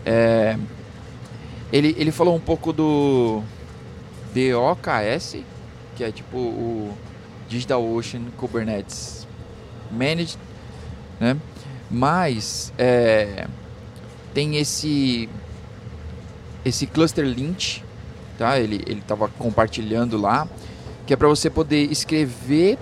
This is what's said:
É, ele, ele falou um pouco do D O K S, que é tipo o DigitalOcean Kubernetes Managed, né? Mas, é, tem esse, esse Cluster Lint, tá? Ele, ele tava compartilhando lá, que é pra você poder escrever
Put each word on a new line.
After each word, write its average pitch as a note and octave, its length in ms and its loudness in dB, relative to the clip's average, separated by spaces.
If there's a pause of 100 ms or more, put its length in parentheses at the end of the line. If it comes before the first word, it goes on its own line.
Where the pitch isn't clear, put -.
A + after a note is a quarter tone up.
É, A2+ 520 4 (1160)
ele, D3+ 260 6
ele D#3 140 4
falou E3+ 220 4
um D#3+ 60 0
pouco D#3+ 320 0
do C#3 680 4 (880)
D B2+ 220 4
O C3 220 4
K B2+ 260 0
S, B2 420 -2 (520)
que B2 80 -4
é A2 80 -2
tipo - 240 -10
o A2+ 560 -2 (560)
DigitalOcean A#2 760 0 (140)
Kubernetes A2 880 -4 (640)
Managed, D#3 480 0 (840)
né? B2 160 4 (540)
Mas, C3 840 2
é, A2 720 6 (880)
tem D3 220 2
esse, C#3 720 2 (1400)
esse C3 220 0
Cluster D#3+ 380 4
Lint, C3+ 560 -2 (580)
tá? B2+ 200 4
Ele, G#2+ 280 0
ele G#2 140 -4
tava G#2+ 280 0
compartilhando A2 920 2
lá, B2 280 4 (580)
que C#3+ 60 4
é C3 40 6
pra D3 120 6
você D3+ 200 6
poder D3 420 4
escrever D3+ 920 2